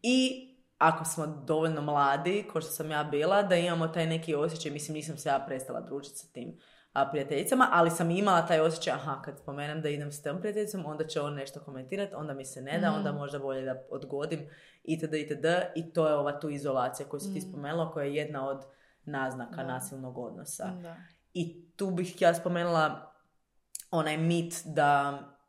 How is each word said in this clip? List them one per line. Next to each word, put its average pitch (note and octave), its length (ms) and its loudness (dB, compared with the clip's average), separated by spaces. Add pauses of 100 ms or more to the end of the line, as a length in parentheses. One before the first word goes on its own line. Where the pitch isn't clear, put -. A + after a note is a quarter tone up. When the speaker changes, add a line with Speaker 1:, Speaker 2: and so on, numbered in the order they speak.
Speaker 1:
i C4 460 2 (300)
ako D#3+ 260 4
smo D#3 220 -4
dovoljno D#3 560 0
mladi, D3 680 2
ko D#3+ 80 -2
što D#3+ 100 -10
sam D#3 200 -6
ja D3+ 140 0
bila, D#3 380 4
da F#3 140 6
imamo E3+ 320 2
taj D#3+ 180 0
neki D#3+ 280 0
osjećaj, D3+ 380 0
mislim, D3 220 -6
nisam D3+ 220 -6
se - 120 -4
ja C3+ 180 2
prestala C3 340 -6
družiti - 360 -8
sa - 160 -14
tim, - 260 -12 (340)
a, C#3 140 4
prijateljicama, D#3+ 640 2
ali E3+ 180 8
sam E3+ 200 2
imala F3+ 360 6
taj E3 140 6
osjećaj, D#3+ 340 2
„Aha, C#3 300 -6
kad C3+ 140 -10
spomenem D3 440 -6
da D3+ 60 0
idem D3 240 -4
s - 100 -14
tom D#3+ 180 -4
prijateljicom, G3+ 460 -4
onda D#3 200 -4
će D#3+ 140 -2
on D3 140 -2
nešto C#3 260 -8
komentirat, C#3+ 540 -6
onda D3+ 200 -6
mi C3+ 100 -8
se C3 180 -12
ne C#3 160 -2
da, F3+ 100 4
Speaker 2:
Mhm. D#3 80 2
Speaker 1:
onda D3 160 0
možda C#3+ 260 -4
bolje C3+ 240 -4
da C3 280 -6
odgodim”, C#3+ 500 -6 (440)
itd., D#3+ 300 -2
itd. D3+ 320 -2 (280)
I D#3+ 180 -6
to D#3+ 160 4
je D3+ 60 4
ova C#3+ 260 0
tu D#3 100 -4
izolacija C#3 580 0
koju C#3+ 120 -6
si - 120 -6
ti D3+ 80 -4
Speaker 2:
Mhm. - 100 -10
Speaker 1:
spomenula, D#3 420 -2
koja D3 140 -2
je C#3+ 80 -2
jedna D3 340 -2
od C3+ 160 -6 (400)
naznaka C3 520 -4
Speaker 2:
Da. C3+ 80 -6
Speaker 1:
nasilnog B2+ 540 -8
odnosa. - 540 -8
Speaker 2:
Da. E3+ 240 -12 (380)
Speaker 1:
I E3+ 420 -6
tu G3 140 -2
bih F3 320 -2
ja E3+ 120 8
spomenula E3+ 800 2 (800)
onaj D#3 260 2
mit E3+ 380 2 (100)
da C#3+ 540 4 (300)